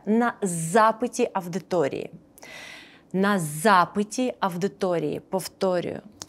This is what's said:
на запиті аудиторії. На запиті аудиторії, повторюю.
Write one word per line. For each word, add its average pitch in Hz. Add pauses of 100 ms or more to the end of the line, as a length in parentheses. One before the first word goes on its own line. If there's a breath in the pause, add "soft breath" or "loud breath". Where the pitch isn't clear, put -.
на 226
запиті 214
аудиторії. 175 (1040 loud breath)
На 196
запиті 185
аудиторії, 175
повторюю. 180 (280)